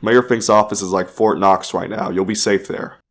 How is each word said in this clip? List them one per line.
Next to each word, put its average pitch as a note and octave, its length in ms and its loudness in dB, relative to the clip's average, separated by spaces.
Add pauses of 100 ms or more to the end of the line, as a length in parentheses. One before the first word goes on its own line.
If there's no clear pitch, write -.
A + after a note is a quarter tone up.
Mayor A#2+ 200 4
Fink's A#2 260 -2
office G#2+ 340 2
is F#2 80 -6
like F#2 180 -2
Fort G#2+ 300 0
Knox F#2+ 360 2
right F#2 160 -4
now. A2 200 -6
You'll F#2 140 -2
be G#2+ 100 -4
safe G2+ 320 0
there. - 320 -10 (120)